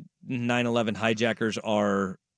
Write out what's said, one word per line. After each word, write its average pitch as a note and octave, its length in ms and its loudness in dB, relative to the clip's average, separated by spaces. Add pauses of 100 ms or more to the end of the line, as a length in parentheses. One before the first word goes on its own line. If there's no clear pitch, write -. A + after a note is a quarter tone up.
(280)
nine A#2+ 380 0
eleven A#2 300 0
hijackers A2 640 0
are G2+ 580 0 (200)